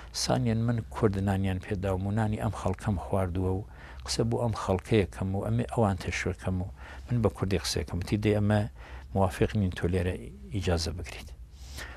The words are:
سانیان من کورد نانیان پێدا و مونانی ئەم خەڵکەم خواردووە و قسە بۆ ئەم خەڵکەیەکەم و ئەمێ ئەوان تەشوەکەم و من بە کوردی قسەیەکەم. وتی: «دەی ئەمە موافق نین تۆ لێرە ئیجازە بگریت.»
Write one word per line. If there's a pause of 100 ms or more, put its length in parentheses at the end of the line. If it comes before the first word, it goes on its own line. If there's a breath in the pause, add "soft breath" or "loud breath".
(100)
سانیان
من
کورد
نانیان
پێدا
و
مونانی
ئەم
خەڵکەم
خواردووە
و (380 loud breath)
قسە
بۆ
ئەم
خەڵکەیەکەم
و
ئەمێ
ئەوان
تەشوەکەم
و (360 loud breath)
من
بە
کوردی
قسەیەکەم.
وتی:
«دەی
ئەمە (500 loud breath)
موافق
نین
تۆ
لێرە (380)
ئیجازە
بگریت.» (680 loud breath)